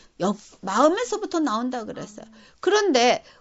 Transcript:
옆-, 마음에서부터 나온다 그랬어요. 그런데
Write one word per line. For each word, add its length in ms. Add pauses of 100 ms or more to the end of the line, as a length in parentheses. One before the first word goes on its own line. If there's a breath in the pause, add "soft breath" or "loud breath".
(200 soft breath)
옆-, 180 (240)
마음에서부터 800
나온다 440
그랬어요. 420 (340 loud breath)
그런데 640 (180 soft breath)